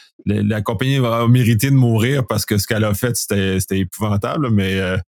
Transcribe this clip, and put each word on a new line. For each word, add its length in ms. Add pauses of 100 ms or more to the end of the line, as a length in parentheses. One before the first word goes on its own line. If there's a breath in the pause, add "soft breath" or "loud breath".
(260 loud breath)
le, 160
la 200
compagnie 360
va 320
mériter 400
de 60
mourir 520
parce 180
que 120
ce 100
qu'elle 160
a 100
fait, 220
c'était, 460
c'était 180
épouvantable, 720
mais, 320
euh, 160 (100)